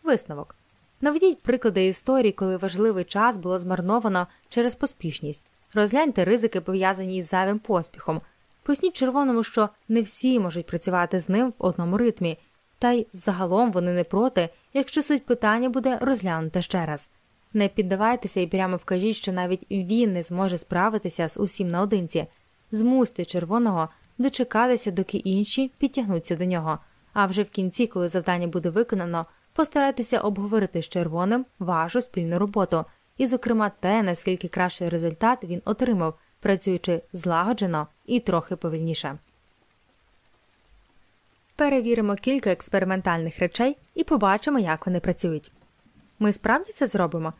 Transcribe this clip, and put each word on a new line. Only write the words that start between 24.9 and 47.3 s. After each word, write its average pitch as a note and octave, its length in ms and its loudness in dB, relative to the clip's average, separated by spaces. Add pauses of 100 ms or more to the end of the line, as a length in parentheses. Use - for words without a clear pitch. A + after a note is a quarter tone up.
доки F#3 280 -4
інші G#3 600 0
підтягнуться G3 580 -2
до F3 80 -2
нього. D#3+ 340 -2 (340)
А G3+ 140 2
вже F#3+ 160 0
в G3 60 -2
кінці, G3 380 0
коли F3 220 -2
завдання F3 380 0
буде E3+ 240 -2
виконано, F3 560 -2 (260)
постарайтеся C#4 680 0
обговорити G3+ 640 0
з - 60 -8
червоним F3+ 580 -2 (120)
вашу F3 420 0
спільну F3 380 -2
роботу F#3+ 460 0 (340)
і, C4 80 2
зокрема, A3+ 440 0 (100)
те, G#3 220 2
наскільки F3+ 460 -2
кращий F3+ 400 -2
результат E3+ 560 0
він F3 200 -6
отримав, G#3 500 0 (260)
працюючи F#3 600 0 (100)
злагоджено F3 720 0 (200)
і A#3+ 140 0
трохи F3+ 360 -2
повільніше. D#3+ 600 -4 (2500)
Перевіримо A#3 580 2
кілька B3+ 360 0
експериментальних F#3 880 -2
речей A#3 380 0 (180)
і E4 100 0
побачимо, G#3+ 540 2
як D#3+ 280 -2
вони F3+ 140 0
працюють. E3+ 520 -4 (640)
Ми G#3 140 2
справді C#4 400 0
це C4+ 140 0
зробимо? E3 540 -2